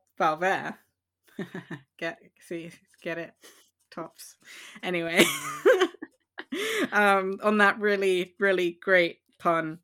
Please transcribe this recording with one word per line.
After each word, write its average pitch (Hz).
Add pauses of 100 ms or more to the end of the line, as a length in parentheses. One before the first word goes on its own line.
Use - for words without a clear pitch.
(200)
Valvert. 165 (640)
<laughs> 185 (540)
Get, 165 (220)
see, 170 (320)
get 165
it? 165 (580)
Tops. - (480)
Anyway. 170
<laughs> - (1600)
Um, 196
on 214
that 202
really, 196
really 180
great 180 (180)
pun. 165